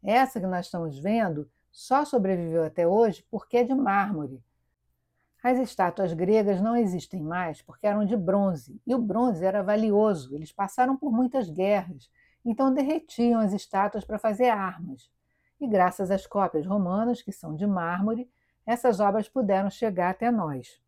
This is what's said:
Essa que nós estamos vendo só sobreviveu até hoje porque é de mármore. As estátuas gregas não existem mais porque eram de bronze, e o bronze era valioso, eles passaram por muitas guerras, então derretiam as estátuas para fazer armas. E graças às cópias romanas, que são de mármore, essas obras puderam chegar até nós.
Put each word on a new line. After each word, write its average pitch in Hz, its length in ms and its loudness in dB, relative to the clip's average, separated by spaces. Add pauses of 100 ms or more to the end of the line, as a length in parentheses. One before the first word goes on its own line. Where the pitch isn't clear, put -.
Essa 240 360 2
que 190 80 -4
nós 180 200 -4
estamos 160 320 -8
vendo 175 520 -2 (200)
só 277 340 0
sobreviveu 180 580 0
até 160 240 0
hoje 208 440 2
porque - 260 -4
é 247 80 4
de 254 100 -2
mármore. 196 680 -2 (1000)
As 254 160 2
estátuas 190 540 -2
gregas 196 480 2
não 226 160 0
existem 185 460 -2
mais 165 400 -6
porque - 240 -8
eram 208 180 2
de 208 120 0
bronze, 190 680 0
e 240 80 0
o 269 40 2
bronze 220 460 0
era 190 180 2
valioso, 208 720 2
eles 156 180 -12
passaram 254 440 0
por 285 140 -4
muitas 247 380 0
guerras, 180 600 -2 (340)
então 262 280 2
derretiam 262 680 0
as 202 140 0
estátuas 202 500 -2
para 214 140 -6
fazer 226 320 2
armas. 185 600 -6 (500)
E 285 60 -6
graças 190 440 2
às 196 160 -2
cópias 175 400 -2
romanas, 202 560 0
que 196 100 -12
são 156 220 -12
de 170 120 -4
mármore, 196 640 -2 (360)
essas 233 340 2
obras 208 280 2
puderam 202 420 0
chegar 185 400 -2
até 226 200 -2
nós. 156 580 -4